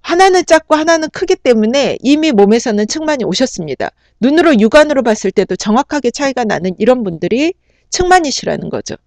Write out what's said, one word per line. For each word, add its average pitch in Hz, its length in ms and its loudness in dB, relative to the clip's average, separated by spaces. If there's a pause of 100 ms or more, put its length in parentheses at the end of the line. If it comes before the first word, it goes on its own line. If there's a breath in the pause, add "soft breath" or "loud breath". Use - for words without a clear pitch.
하나는 370 440 2
작고 311 300 2
하나는 311 360 0
크기 370 260 -4
때문에 226 640 0
이미 302 320 2
몸에서는 214 540 2
측만이 302 380 -4
오셨습니다. 165 640 -4 (300)
눈으로 302 380 4
육안으로 269 440 4
봤을 220 280 0
때도 185 260 -2
정확하게 240 540 -2
차이가 262 340 -4
나는 185 340 -4
이런 240 260 2
분들이 196 500 -2 (360)
측만이시라는 294 800 -2
거죠. - 260 -10 (100)